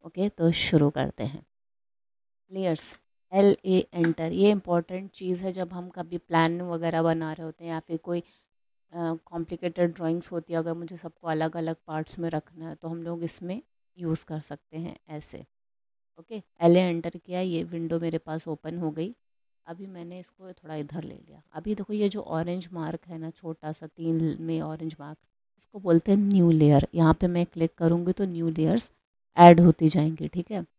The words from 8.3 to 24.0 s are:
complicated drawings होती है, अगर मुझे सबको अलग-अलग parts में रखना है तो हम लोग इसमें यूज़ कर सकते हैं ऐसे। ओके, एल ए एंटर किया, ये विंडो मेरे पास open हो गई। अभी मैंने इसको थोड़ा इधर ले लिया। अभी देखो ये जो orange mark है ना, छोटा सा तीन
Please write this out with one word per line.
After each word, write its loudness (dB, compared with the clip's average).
complicated -4
drawings -6
होती -8
है, -2
अगर -6
मुझे -12
सबको -16
अलग-अलग -4
parts -10
में -4
रखना -10
है -14
तो -16
हम -10
लोग -8
इसमें -10
यूज़ -6
कर -10
सकते -16
हैं -12
ऐसे। -16
ओके, -16
एल 6
ए 4
एंटर -4
किया, -8
ये -4
विंडो -6
मेरे -4
पास -10
open -10
हो -6
गई। -10
अभी -16
मैंने -18
इसको -20
थोड़ा -16
इधर -10
ले -14
लिया। -20
अभी -6
देखो -10
ये 0
जो -8
orange -6
mark -10
है -14
ना, -10
छोटा -12
सा -14
तीन -2